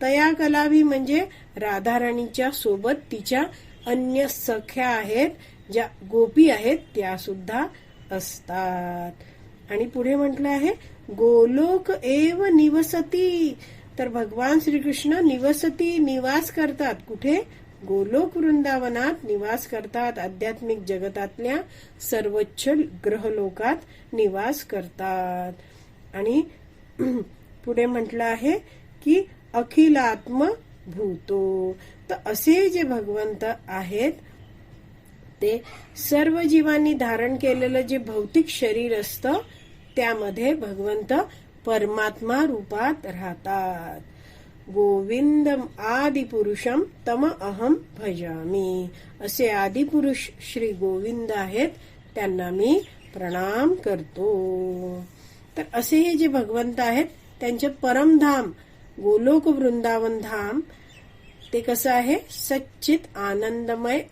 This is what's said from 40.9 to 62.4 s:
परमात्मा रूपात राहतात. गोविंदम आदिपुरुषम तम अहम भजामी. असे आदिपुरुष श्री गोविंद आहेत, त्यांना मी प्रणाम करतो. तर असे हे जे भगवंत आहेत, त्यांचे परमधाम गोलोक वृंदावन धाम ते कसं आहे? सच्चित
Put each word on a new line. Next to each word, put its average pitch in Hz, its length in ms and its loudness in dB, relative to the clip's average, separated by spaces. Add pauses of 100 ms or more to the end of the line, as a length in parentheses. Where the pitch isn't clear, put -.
परमात्मा 220 800 0
रूपात 233 640 -2
राहतात. 185 920 -6 (720)
गोविंदम 247 880 2 (180)
आदिपुरुषम 240 1040 0 (240)
तम 247 200 2 (140)
अहम 220 340 0 (240)
भजामी. 180 880 -4 (320)
असे 214 280 -2
आदिपुरुष 262 800 0 (240)
श्री 226 200 -4
गोविंद 202 600 -4
आहेत, 202 360 -2 (460)
त्यांना 185 360 -4
मी 233 300 4 (340)
प्रणाम 196 600 0
करतो. 185 1300 -4 (520)
तर 311 60 -4 (120)
असे 240 220 0
हे 339 180 4
जे 320 120 4
भगवंत 240 540 -2
आहेत, 247 260 2 (340)
त्यांचे 240 280 -2
परमधाम 277 800 4 (520)
गोलोक 247 440 4
वृंदावन 233 720 2
धाम 214 420 -4 (920)
ते 240 80 0
कसं 240 300 0
आहे? 247 260 2 (140)
सच्चित - 680 -2 (180)